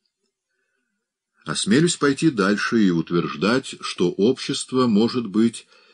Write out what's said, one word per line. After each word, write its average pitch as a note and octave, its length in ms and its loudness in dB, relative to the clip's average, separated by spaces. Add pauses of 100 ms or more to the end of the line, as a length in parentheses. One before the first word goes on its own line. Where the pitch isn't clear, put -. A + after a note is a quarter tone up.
(1400)
Осмелюсь C3+ 520 0
пойти C#3+ 340 0
дальше G#2 520 0
и F#2+ 80 4
утверждать, E2+ 880 -2
что - 320 -2
общество B2+ 760 -2
может A#2 400 2
быть A2 400 0 (280)